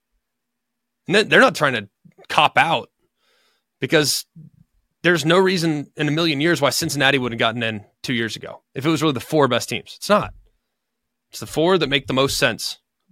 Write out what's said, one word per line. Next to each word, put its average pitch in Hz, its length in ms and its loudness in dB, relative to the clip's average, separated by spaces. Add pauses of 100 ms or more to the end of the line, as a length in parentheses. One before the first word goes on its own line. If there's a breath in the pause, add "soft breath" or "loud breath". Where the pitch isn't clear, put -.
(1080)
And 165 80 0
they, 214 80 4
they're 160 180 4
not 247 140 4
trying 139 180 0
to 104 160 -6 (400)
cop - 280 2
out, 139 320 0 (920)
because 143 460 0 (800)
there's 165 220 2
no 170 140 4
reason 170 480 0 (100)
in 151 100 -2
a 147 40 -2
million 156 280 -2
years 156 220 0
why 139 80 2
Cincinnati 143 480 0
would 123 140 -4
have 117 80 -6
gotten 117 240 -2
in 110 200 -6 (200)
two 135 100 -4
years 113 220 -4
ago - 260 -16 (140)
if 131 100 -8
it 160 40 0
was 160 120 0
really 151 120 0
the 120 60 -6
four 143 280 2
best 120 220 -2
teams. - 280 -10
It's - 120 -8
not. 196 240 0 (960)
It's - 100 -18
the 113 80 -12
four 175 300 2
that 151 120 -2
make 143 180 0
the 139 60 -4
most 135 240 0
sense - 420 -2 (320)